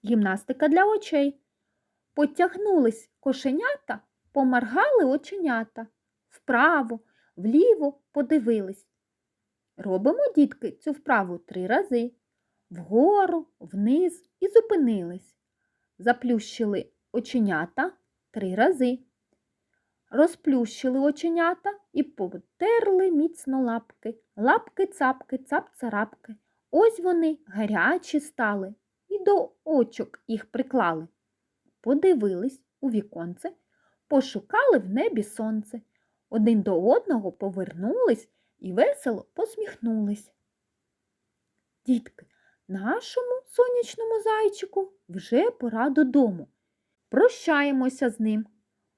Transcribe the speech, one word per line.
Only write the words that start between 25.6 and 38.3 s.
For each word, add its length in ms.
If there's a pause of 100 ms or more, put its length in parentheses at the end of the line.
Ось 280
вони 380 (100)
гарячі 720
стали 560 (400)
і 80
до 280 (120)
очок 640
їх 180
приклали. 640 (720)
Подивились 800 (200)
у 80
віконце, 640 (560)
пошукали 720
в 120
небі 340
сонце. 580 (480)
Один 320
до 260
одного 440
повернулись 960 (300)